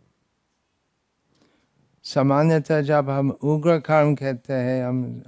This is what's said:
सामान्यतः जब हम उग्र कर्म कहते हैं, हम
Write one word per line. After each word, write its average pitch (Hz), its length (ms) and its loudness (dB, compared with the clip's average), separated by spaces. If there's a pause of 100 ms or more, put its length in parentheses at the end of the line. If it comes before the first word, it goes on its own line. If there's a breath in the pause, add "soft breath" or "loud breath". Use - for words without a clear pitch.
(2000)
सामान्यतः 151 800 2
जब 143 280 0
हम 139 200 -2
उग्र 151 500 0
कर्म 151 360 2
कहते 135 380 -6
हैं, 127 320 -2
हम 123 420 -6